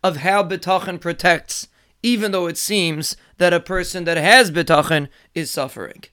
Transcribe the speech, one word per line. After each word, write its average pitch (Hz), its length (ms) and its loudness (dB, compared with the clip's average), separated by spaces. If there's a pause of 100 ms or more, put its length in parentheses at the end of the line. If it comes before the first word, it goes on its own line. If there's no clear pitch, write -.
of 185 140 0
how 190 260 2
Bitachon 180 580 -2
protects, - 640 0 (360)
even 220 280 2
though 180 140 0
it 165 120 -6
seems 165 600 0 (220)
that 175 140 6
a 170 60 4
person 180 440 -4
that 170 140 0
has 196 340 2
Bitachon 151 560 0 (260)
is 160 160 -6
suffering. - 640 -10